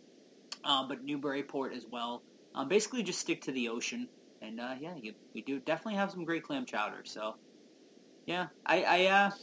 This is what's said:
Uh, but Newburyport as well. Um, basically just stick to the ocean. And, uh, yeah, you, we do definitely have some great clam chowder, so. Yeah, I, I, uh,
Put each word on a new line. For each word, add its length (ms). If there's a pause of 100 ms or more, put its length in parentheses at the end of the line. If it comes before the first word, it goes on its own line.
(640)
Uh, 240
but 160
Newburyport 720
as 120
well. 380 (320)
Um, 140
basically 340
just 160
stick 240
to 80
the 180
ocean. 380 (340)
And, 180
uh, 200
yeah, 160
you, 180 (220)
we 60
do 180
definitely 360
have 160
some 120
great 200
clam 220
chowder, 380
so. 320 (920)
Yeah, 200 (180)
I, 180
I, 240
uh, 240 (120)